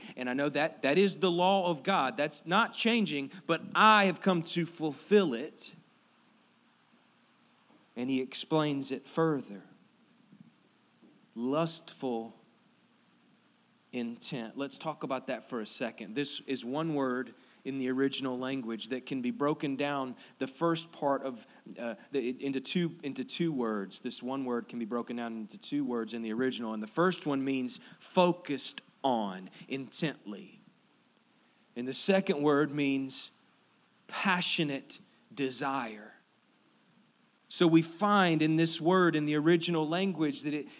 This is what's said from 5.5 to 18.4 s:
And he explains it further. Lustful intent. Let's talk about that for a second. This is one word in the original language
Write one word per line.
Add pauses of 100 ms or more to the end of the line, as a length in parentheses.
And
he
explains
it
further. (1700)
Lustful (1500)
intent.
Let's
talk
about
that
for
a
second.
This
is
one
word (320)
in
the
original
language